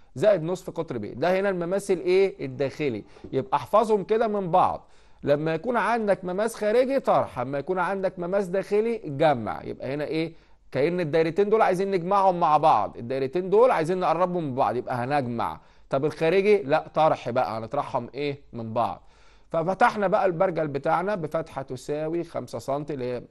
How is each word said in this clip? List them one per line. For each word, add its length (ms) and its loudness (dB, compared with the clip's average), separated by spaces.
زائد 280 4
نصف 260 -4
قطر 280 -6
ب، 220 -8
ده 200 2
هنا 100 0
المماس 420 -2
الإيه؟ 540 2
الداخلي. 580 -2
يبقى 260 -2
احفظهم 460 2
كده 240 0
من 240 -4
بعض، 360 2
لما 300 0
يكون 240 -2
عندك 480 0
مماس 300 -2
خارجي 440 2
طرح، 400 2
لما 180 -4
يكون 220 -4
عندك 400 -2
مماس 280 -2
داخلي 500 0
جمع. 680 0
يبقى 300 -8
هنا 100 -4
إيه؟ 300 -4
كأن 280 0
الدايرتين 500 2
دول 120 4
عايزين 300 2
نجمعهم 480 2
مع 180 4
بعض، 400 4
الدايرتين 520 -4
دول 220 6
عايزين 280 0
نقربهم 440 0
من 120 -4
بعض، 200 2
يبقى 200 -4
هنجمع. 640 -2
طب 160 0
الخارجي؟ 580 2
لا، 300 0
طرح 360 2
بقى، 280 -2
هنطرحهم 560 -6
إيه؟ 280 -6
من 200 -8
بعض. 300 -2
ففتحنا 560 2
بقى 180 2
البرجل 420 0
بتاعنا 480 -2
بفتحة 460 -6
تساوي 640 -6
خمسة 360 -10
سنتي 340 -6
اللي 120 -6
هي 260 -6